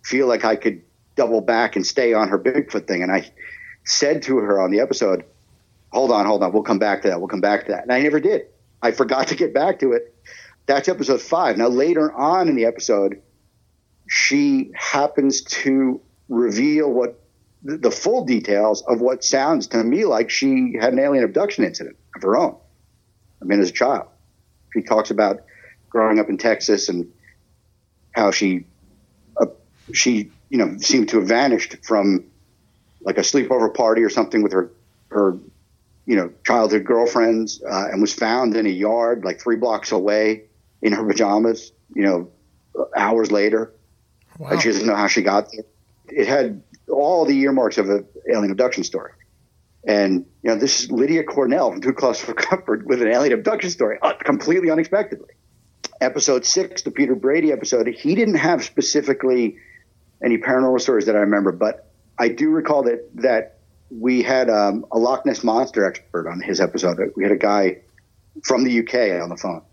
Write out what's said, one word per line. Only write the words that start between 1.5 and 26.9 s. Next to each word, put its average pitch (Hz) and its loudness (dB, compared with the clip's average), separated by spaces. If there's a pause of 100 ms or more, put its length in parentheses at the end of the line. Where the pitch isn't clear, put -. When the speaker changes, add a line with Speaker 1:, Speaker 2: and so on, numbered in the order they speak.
Speaker 1:
and 95 -2
stay 120 0
on 107 2
her 95 0
Bigfoot - -2
thing. 90 -2
And 92 -2
I - -4 (540)
said 143 0
to 131 0
her 101 2
on 92 0
the 104 2
episode, 101 0 (680)
"Hold 127 2
on, 104 2
hold 104 2
on. 90 0
We'll 104 2
come 104 -2
back 101 0
to 107 0
that. 87 -2
We'll 92 -8
come 92 -6
back 101 0
to 104 -4
that." 95 -6
And 123 -2
I 127 2
never 151 2
did. 185 0 (360)
I 120 2
forgot 127 0
to - -4
get 170 -2
back 160 0
to 131 0
it. 120 -4 (540)
That's 139 0
episode 135 -2
five. 165 0
Now, 117 2
later 151 0
on 165 0
in 143 2
the 113 2
episode, 101 -2 (840)
she 139 0
happens 139 -2
to 135 -2 (280)
reveal 131 0
what 120 -2 (480)
th-, 151 -8
the 120 2
full 233 -2
details 107 2
of 117 0
what 127 0
sounds 135 0
to 117 0
me 147 0
like 117 0
she 127 0
had 120 2
an 127 0
alien 135 2
abduction 151 0
incident - -8 (180)
of - -14
her 98 2
own. 160 0 (840)
I 90 -10
mean, 101 2
as 90 2
a - -20
child, 123 -2 (680)
she - -2
talks 110 0
about 104 0 (480)
growing 110 2
up 104 -2
in 95 -2
Texas 104 0